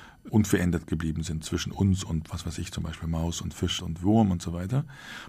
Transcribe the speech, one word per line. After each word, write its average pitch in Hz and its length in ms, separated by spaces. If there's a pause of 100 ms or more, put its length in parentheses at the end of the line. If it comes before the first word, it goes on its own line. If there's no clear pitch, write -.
(280)
unverändert 90 580
geblieben 82 360
sind 80 220
zwischen - 280
uns 95 320
und, 82 260
was - 140
weiß 82 140
ich, 85 140
zum 82 100
Beispiel 80 260
Maus 82 320
und 85 140
Fisch - 260
und 85 220
Wurm 104 300
und 87 100
so 85 100
weiter. 101 320 (440)